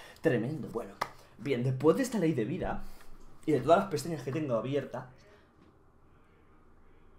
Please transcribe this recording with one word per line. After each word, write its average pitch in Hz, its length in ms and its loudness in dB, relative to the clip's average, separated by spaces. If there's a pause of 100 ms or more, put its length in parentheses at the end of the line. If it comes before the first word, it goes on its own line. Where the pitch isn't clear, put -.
(220)
Tremendo. 120 480 0
Bueno, 98 260 -8 (420)
bien, 123 260 0
después 135 340 4
de 269 40 2
esta 233 160 -2
ley 165 160 4
de 117 120 0
vida 131 380 -2 (640)
y 156 60 2
de 127 100 4
todas 156 160 8
las 196 120 2
pestañas 151 340 -4
que 139 80 -4
tengo 139 240 0
abiertas, 127 500 -2 (2250)